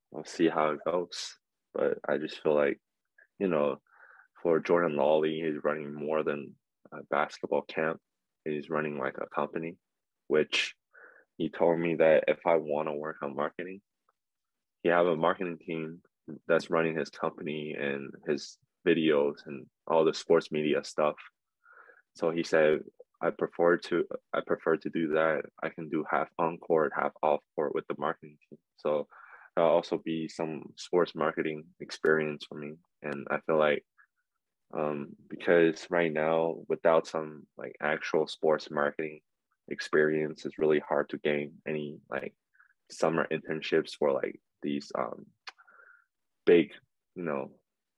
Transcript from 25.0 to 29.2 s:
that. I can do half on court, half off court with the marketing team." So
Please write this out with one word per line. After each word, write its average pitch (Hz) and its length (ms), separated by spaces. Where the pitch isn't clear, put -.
that. 78 280
I 80 60
can 78 200
do 76 220
half 69 180
on 85 200
court, 78 360
half 71 180
off 73 180
court 76 200
with - 120
the - 100
marketing 76 400
team." - 100
So 76 300